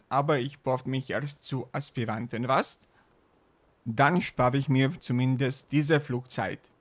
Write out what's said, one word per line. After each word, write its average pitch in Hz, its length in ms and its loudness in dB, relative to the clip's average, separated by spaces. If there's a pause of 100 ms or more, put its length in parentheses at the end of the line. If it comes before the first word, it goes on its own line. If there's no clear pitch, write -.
aber 143 300 2
ich 131 240 -6
port 127 240 -2
mich 131 240 -4
erst 143 340 -6
zu - 280 -6
Aspirantenrast. 120 1160 -2 (1000)
Dann 143 360 2
spare 127 360 2
ich 139 120 0
mir 135 300 2
zumindest 127 720 0
diese 147 280 4
Flugzeit. 123 600 -4 (220)